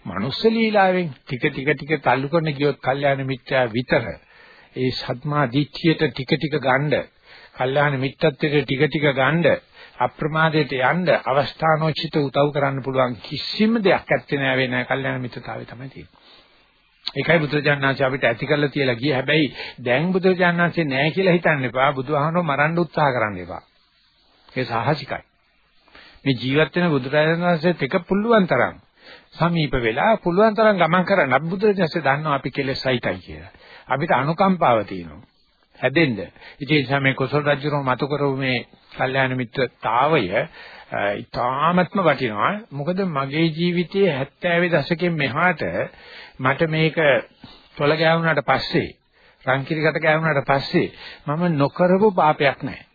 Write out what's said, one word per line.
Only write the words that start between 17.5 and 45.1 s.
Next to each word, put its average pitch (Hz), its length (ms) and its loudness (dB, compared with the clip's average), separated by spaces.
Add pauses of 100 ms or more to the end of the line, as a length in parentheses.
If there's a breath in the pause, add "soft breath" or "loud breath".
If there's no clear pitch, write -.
වහන්සේ 135 240 0
අපිට 131 180 -2
ඇති 120 220 0
කරලා 147 220 0
තියලා 131 260 0
ගියේ. 131 200 -2
හැබැයි 143 320 0 (340 loud breath)
දැන් 131 320 0
බුදුරජාණන් 180 500 2
වහන්සේ 170 220 0
නෑ 139 260 0
කියලා 185 220 2
හිතන්න 165 320 2
එපා. 127 280 2
බුදුහාමරෝ 147 500 -2
මරන්න 151 360 0
උත්සාහ 160 320 0
කරන්න 107 280 -2
එපා. 85 240 -10 (880)
ඒ 127 160 -4
සාහසිකයි. 117 580 -2 (1000 loud breath)
මේ 135 160 0
ජීවත් 139 380 0
වෙන 175 160 2
බුදුරජාණන් 151 520 2
වහන්සේත් 175 400 0
එක 135 200 -2
පුළුවන් 208 440 2
තරම් 107 300 0 (560 loud breath)
සමීප 160 460 0
වෙලා 123 380 2
පුළුවන් 202 380 2
තරම් 214 240 4
ගමන් 175 260 2
කරන්න. 165 280 2
අපි 143 140 2
බුදුරජාණන් 196 360 0
වහන්සේ 160 220 -2
දන්නවා 147 300 0
අපි 135 160 -4
කෙලෙස් 131 300 -4
සහිතයි 117 380 -2
කියලා. 80 340 -18 (380 loud breath)
අපිට 139 220 0
අනුකම්පාව 151 720 2
තියෙනවා. 85 380 -12 (560)
හැදෙන්න. 131 400 0 (360 loud breath)
ඉතින් - 220 -2
ඒ 143 60 2
නිසා 139 180 -2
මේ 135 140 0
කොසල් 135 300 -2
රජුරෝ 143 380 0
මතු 131 260 -2
කරපු 143 280 -2
මේ 131 220 -2 (320)
කල්යාණ 131 460 -2
මිත්‍රතාවය, 127 840 0 (100)
අ, 127 120 0 (680 loud breath)
ඉතාමත්ම 143 840 -2
වටිනවා. 131 520 0 (160)
මොකද 151 380 -4
මගේ 147 440 -2
ජීවිතයේ 175 640 0
හැත්තෑවේ 175 580 -2
දශකෙන් 170 440 0